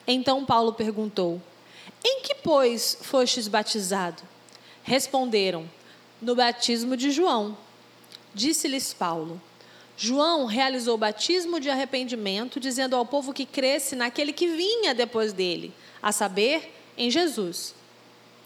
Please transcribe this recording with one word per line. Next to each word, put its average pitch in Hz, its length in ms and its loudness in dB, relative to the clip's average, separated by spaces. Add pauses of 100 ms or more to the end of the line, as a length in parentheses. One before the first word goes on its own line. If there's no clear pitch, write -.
Então 262 380 2
Paulo 233 300 4
perguntou: 202 680 -2 (600)
"Em 523 180 0
que, 571 140 -4
pois, 254 680 2
fostes 247 460 0
batizado?" 196 720 -2 (640)
Responderam: 214 840 0 (560)
"No 240 120 0
batismo 240 640 2
de 262 160 0
João." 247 460 2 (760)
Disse-lhes 269 600 -2
Paulo: 165 460 -4 (580)
"João 285 480 2
realizou 240 520 0
batismo 330 600 0
de 277 100 -4
arrependimento, 247 880 -2
dizendo 262 380 -2
ao 240 100 2
povo 277 280 -4
que 269 120 -6
cresce 269 520 -2
naquele 247 340 -2
que 349 160 0
vinha 359 480 0
depois 226 380 0
dele, 175 400 -2 (280)
a 208 120 0
saber, 214 600 0 (240)
em 240 140 0
Jesus." 233 640 -2 (720)